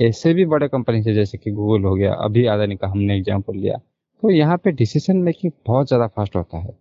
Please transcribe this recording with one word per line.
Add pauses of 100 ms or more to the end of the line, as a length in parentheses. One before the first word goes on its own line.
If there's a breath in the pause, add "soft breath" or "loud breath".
ऐसे
भी
बड़े
कंपनीज
है,
जैसे
कि
Google
हो
गया,
अभी
अदानी
का
हमने
एग्जांपल
लिया, (460)
तो
यहाँ
पे
डिसीजन
मेकिंग (140)
बहुत
ज़्यादा
फास्ट
होता
है,